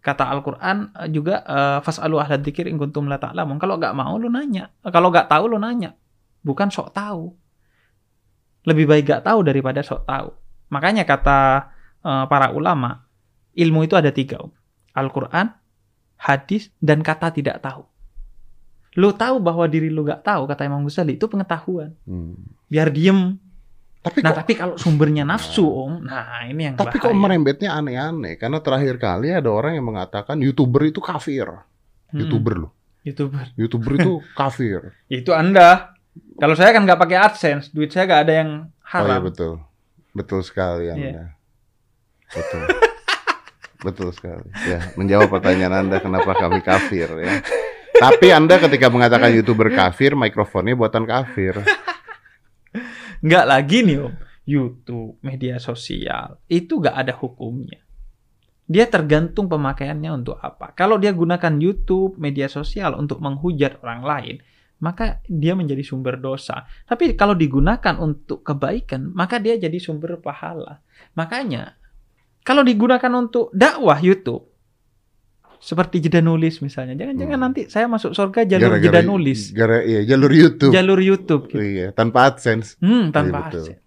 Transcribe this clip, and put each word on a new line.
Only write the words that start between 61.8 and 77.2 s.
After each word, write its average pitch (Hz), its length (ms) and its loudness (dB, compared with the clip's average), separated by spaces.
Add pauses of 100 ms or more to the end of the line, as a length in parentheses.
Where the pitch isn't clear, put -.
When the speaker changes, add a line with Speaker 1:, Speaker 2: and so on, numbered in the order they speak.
Speaker 1:
media 143 300 -4
sosial 151 460 -6
untuk 147 260 -6
menghujat 143 600 -4
orang 120 220 -12
lain, 143 340 -6 (420)
maka 180 460 -4
dia 160 300 -2
menjadi 147 280 -4
sumber 131 340 -6
dosa. 131 480 -10 (200)
Tapi 240 300 0
kalau 202 200 2
digunakan 165 640 2
untuk 151 460 -6
kebaikan, 139 680 -6
maka 185 280 -4
dia 226 180 0
jadi 175 200 -4
sumber 170 420 -8
pahala. 160 640 -12 (340)
Makanya, 165 640 -6 (640)
kalau - 220 2
digunakan 247 500 4
untuk 240 400 -2
dakwah 240 460 4
YouTube, 175 500 0 (1080)
seperti 170 440 -2
jeda 165 240 4
nulis 160 360 2
misalnya. 131 360 -10
Jangan-jangan 269 400 -6